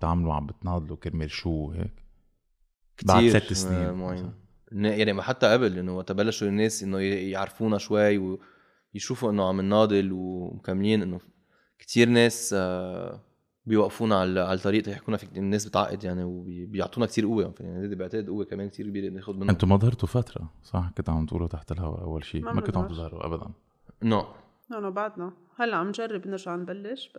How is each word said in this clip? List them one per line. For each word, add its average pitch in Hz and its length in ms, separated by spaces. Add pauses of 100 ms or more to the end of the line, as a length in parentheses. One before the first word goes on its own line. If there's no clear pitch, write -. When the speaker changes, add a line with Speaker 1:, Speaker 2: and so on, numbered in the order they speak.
Speaker 1:
تعملوا، 82 340
عم 73 120
بتناضلوا 80 500
كرمال 78 340
شو 78 400
هيك؟ 85 340 (1000)
بعد 95 140
Speaker 2:
كتير، 117 120
Speaker 1:
ثلاث 107 220
سنين 92 340
Speaker 2:
آه، 90 60
معين. 90 320
Speaker 1:
مثلًا. 90 80 (400)
Speaker 2:
ن-، 101 120
يعني 107 280
ما 98 100
حتى 117 300
قبل، 113 260
إنه 90 180
وقت 92 160
بلشوا 104 360
الناس 107 340
إنه 95 180
ي-، 98 300
يعرفونا 101 480
شوي 104 600 (560)
ويشوفوا 120 360
إنه 101 180
عم 95 120
نناضل 101 520
ومكملين، 92 880
إنه 90 180 (580)
كتير 117 300
ناس، 117 500
آه، 90 600 (440)
بيوقفونا 107 560
على، 92 200
على 92 180
الطريق 101 240
تيحكونا 104 340
في، 98 100 (120)
الناس 101 280
بتعقد 98 380
يعني، 90 200
وبي-، 90 420
بيعطونا 104 400
كتير 107 200
قوة. 101 340
يعني 90 240
هيدي 101 100
بعتقد 92 340
قوة 101 160
كمان 98 240
كتير 101 180
كبيرة 98 240
بناخد 95 280
منها. 98 120
Speaker 1:
أنتوا 95 180
ما 98 80
ظهرتوا 110 320
فترة، 110 440 (100)
صح؟ 87 340
كنتوا 82 180
عم 80 120
تقولوا 82 220
تحت 78 240
الهواء 85 300
أول 80 220
شي. - 160
Speaker 3:
ما 76 120
Speaker 1:
ما 104 80
كنتوا - 220
عم 85 60
Speaker 3:
بنظهر. 82 220
Speaker 1:
تظهروا 82 160
أبدًا. 82 260 (520)
Speaker 2:
No. 113 200 (480)
Speaker 3:
No, 233 40
no، 208 100
بعدنا. 196 460 (260)
هلأ 233 180
عم 175 120
نجرب 208 400
نرجع 185 280
نبلش، 202 640